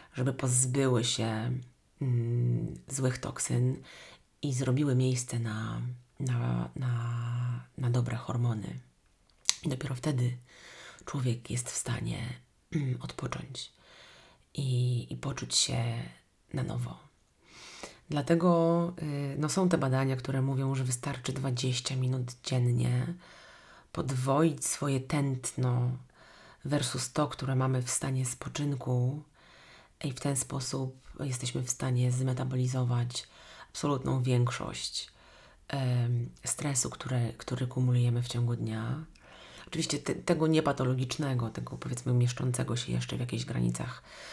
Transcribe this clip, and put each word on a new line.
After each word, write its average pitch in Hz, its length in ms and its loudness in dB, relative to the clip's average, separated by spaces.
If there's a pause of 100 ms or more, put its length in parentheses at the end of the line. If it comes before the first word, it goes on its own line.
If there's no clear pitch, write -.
(140)
żeby 127 200 0
pozbyły 127 680 4
się, 113 480 0 (500)
mm, 120 720 2 (140)
złych 131 300 0
toksyn 127 640 0 (600)
i 143 120 -2
zrobiły 131 420 2
miejsce 127 440 2
na, 110 420 -4 (380)
na, 120 560 0
na, 120 920 -2 (120)
na 123 120 0
dobre 120 260 2
hormony. 117 640 -2 (840)
I 160 60 0
dopiero 131 260 -4
wtedy 123 420 0 (680)
człowiek 123 440 -2
jest 120 220 -2
w - 40 -8
stanie, 117 640 -4 (320)
mm, 135 300 0
odpocząć - 720 -8 (800)
i, 123 600 2
i 120 40 -6
poczuć - 380 -6
się 117 480 0 (500)
na 131 100 -2
nowo. 120 360 -4 (1120)
Dlatego, 170 920 4
y, 143 380 -4
no, 151 100 0
są 185 200 4
te 175 80 6
badania, 131 380 2
które 135 260 -2
mówią, 135 340 0
że 131 80 0
wystarczy 127 500 -4
dwadzieścia 131 600 -2
minut 127 480 0
dziennie 123 680 2 (800)
podwoić 135 760 2
swoje 139 340 0
tętno 127 920 0 (760)
versus 135 480 -2
to, - 140 2
które 131 280 -2
mamy 131 260 4
w 123 80 -4
stanie 131 360 0
spoczynku, 127 960 0 (800)
i 139 80 -2
w 123 80 -8
ten 139 160 0
sposób 131 720 -4 (120)
jesteśmy 127 420 -4
w 123 80 -6
stanie 123 420 2
zmetabolizować 127 1160 0 (420)
absolutną 131 540 0
większość, - 880 0 (560)
em, 120 640 2 (160)
stresu, 139 440 0
które, 123 440 -2
który 127 340 -4
kumulujemy 123 560 4
w 120 40 -4
ciągu 120 280 0
dnia. 117 500 -4 (600)
Oczywiście 156 320 -2
te-, - 160 -2
tego 160 320 2
niepatologicznego, 131 1000 2
tego, - 280 -8
powiedzmy, 123 360 -2
mieszczącego 123 640 2
się 120 160 -4
jeszcze 120 260 -2
w - 20 -4
jakichś 120 260 -2
granicach 120 580 -2 (300)